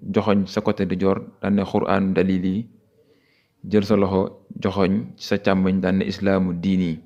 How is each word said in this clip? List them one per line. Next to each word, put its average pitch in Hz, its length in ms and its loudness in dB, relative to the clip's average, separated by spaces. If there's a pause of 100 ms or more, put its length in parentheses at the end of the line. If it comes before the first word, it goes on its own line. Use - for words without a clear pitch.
(140)
joxoñ 101 320 2
sa - 140 -4
côté 104 240 -2
ndijoor, 95 340 0 (240)
daan 98 140 0
ne, 101 80 2
"Qur'aanu 98 500 0
Dalili." 95 540 0 (960)
Jël 101 200 2
sa 104 120 2
loxo 95 500 0 (160)
joxoñ 95 300 2 (240)
sa - 220 -2
càmmoñ, 95 420 2
daan 92 180 2
ne, 95 60 0
"Islaamu 95 500 0
Diini." 87 520 -2